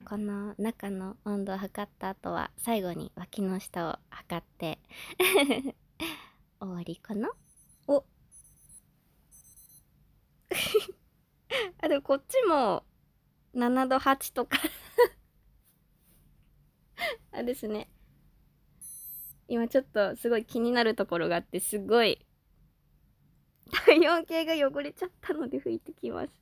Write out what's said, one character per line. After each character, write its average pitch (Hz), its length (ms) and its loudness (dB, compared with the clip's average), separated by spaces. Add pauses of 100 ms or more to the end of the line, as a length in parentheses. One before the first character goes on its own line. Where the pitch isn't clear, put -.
こ 208 140 -8
の 202 400 -6
中 208 320 -4
の 190 340 -8
温 202 200 -2
度 190 100 -4
を - 20 -4
測 202 320 -8
っ - 120 -20
た 190 80 -4
後 175 240 -8
は、 170 240 -4
最 226 260 -2
後 175 100 -4
に 156 220 -8
脇 - 280 -10
の 190 180 -2
下 170 280 -6
を - 120 -6 (100)
測 - 320 -10
っ - 40 -20 (120)
て、 160 220 -6 (380)
<laughs> 285 580 2 (840)
終 196 120 -10
わ 175 120 -8
り 170 140 -8
か - 180 -12
な？ 240 160 -4 (560)
お。 285 180 2 (2500)
<laughs> - 1300 -2
あ、 320 80 -2
で 294 60 4
も 277 80 0
こ 277 140 2
っ 277 100 -8
ち 523 220 2
も、 247 360 2 (680)
七 254 320 2
度 262 140 2
八 269 320 0
と 247 140 -4
か。 - 120 -2 (1120)
<laughs> - 1600 -14
あ、 233 140 -6
で 247 100 -2
す 214 140 -8
ね。 214 200 -6 (1600)
今 233 160 0
ち 269 120 2
ょ - 20 6
っ 262 40 -14
と 208 340 0
す 233 100 -4
ご 233 80 4
い 220 80 0
気 - 160 -4
に 240 120 2
な 247 120 6
る 220 100 4
と 196 120 0
こ 170 140 -2
ろ 165 100 0
が 170 60 2
あ - 20 0
っ - 40 -4
て、 - 160 -8
す 208 200 -4
ご 214 260 4
い、 - 220 0 (1600)
体 330 240 10
温 330 160 2
計 330 180 0
が 320 80 0
汚 285 300 0
れ 285 100 -8
ち - 120 -8
ゃ - 20 -6
っ - 40 -10 (120)
た 349 100 -6
の 302 160 -4
で 277 100 -4
拭 - 120 -4
い - 100 -4
て - 140 -18
き - 160 -8
ま - 160 -6
す。 - 20 -12 (140)